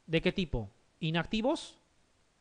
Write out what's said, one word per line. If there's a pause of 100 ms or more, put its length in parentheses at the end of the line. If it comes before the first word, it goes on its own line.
de
qué
tipo? (300)
¿Inactivos (600)